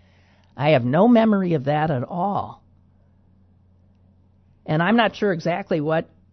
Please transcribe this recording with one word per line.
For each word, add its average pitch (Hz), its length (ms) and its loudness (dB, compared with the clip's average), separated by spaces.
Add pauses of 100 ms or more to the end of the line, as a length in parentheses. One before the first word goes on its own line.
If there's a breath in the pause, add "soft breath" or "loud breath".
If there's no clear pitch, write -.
(560 soft breath)
I 131 140 0
have 131 160 4
no 165 240 4
memory 208 440 2
of 139 120 -4
that 151 260 -2
at 127 140 -4
all. 175 580 -8 (2000)
And 156 160 -2
I'm 196 140 2
not 214 220 0
sure 202 160 -2
exactly 175 480 -4
what 160 280 -4 (240)